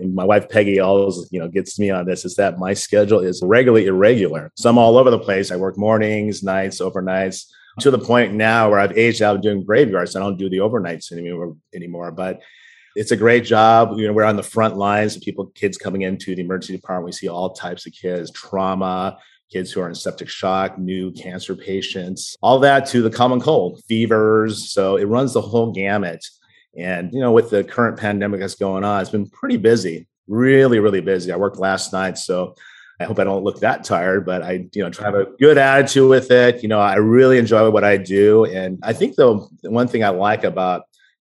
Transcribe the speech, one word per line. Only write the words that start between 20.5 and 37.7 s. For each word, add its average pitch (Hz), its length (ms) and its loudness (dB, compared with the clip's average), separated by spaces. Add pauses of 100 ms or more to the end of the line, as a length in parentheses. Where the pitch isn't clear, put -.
new 92 360 -8
cancer 92 420 -12
patients, 92 880 -10
all 127 160 4
that 139 300 4
to 120 120 2
the 113 80 0
common 123 320 0
cold, 123 460 0
fevers. 110 840 0
So 98 260 0
it 101 80 -2
runs 123 280 -2
the 113 80 0
whole 117 300 -2
gamut. 95 520 -6 (540)
And, 87 340 -8
you 131 100 -6
know, 123 100 0
with 113 180 4
the 101 140 0
current 117 340 -2
pandemic 101 420 -4
that's 95 140 -8
going 95 300 -4
on, 101 180 -2
it's 90 80 -8
been 104 220 -6
pretty - 260 -4
busy, 92 500 0 (200)
really, 127 500 4
really 101 240 2
busy. 90 300 -4
I 85 60 -6
worked 95 200 -4
last 95 340 -2
night, 92 280 -6
so 90 340 -6 (460)
I 85 60 -6
hope 107 120 -4
I 98 60 2
don't 98 200 -2
look 101 180 -4
that 110 220 -2
tired, 95 400 0
but 90 200 -6
I, 90 280 -8
you 101 120 -6
know, 85 80 -6
try 104 180 -8
to 101 80 -2
have 98 100 0
a - 100 -18
good 147 200 6
attitude 135 500 4
with 131 220 4
it. 123 320 6
You 107 80 -6
know, 110 100 2
I 101 160 2
really 123 440 6
enjoy 110 320 4